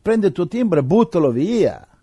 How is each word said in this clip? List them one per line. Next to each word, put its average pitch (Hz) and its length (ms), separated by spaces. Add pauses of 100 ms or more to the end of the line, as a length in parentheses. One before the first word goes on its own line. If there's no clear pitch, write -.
Prendi 220 240
il 180 80
tuo 175 160
timbro 220 300
e 135 60
buttalo 175 460
via. 147 560 (160)